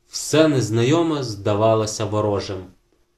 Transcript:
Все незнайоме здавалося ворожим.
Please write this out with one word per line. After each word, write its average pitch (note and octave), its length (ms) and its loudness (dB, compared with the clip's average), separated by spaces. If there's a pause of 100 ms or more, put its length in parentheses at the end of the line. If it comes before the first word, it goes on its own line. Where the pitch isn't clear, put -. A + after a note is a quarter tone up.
Все - 380 2
незнайоме C3+ 760 0
здавалося G#2+ 840 0
ворожим. G2+ 580 -2 (540)